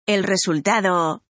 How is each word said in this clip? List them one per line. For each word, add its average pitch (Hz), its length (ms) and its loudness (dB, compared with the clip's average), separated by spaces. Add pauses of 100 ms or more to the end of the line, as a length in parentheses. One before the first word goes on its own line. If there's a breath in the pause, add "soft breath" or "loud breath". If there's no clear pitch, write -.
El 202 180 0
resultado, 185 1000 0 (120)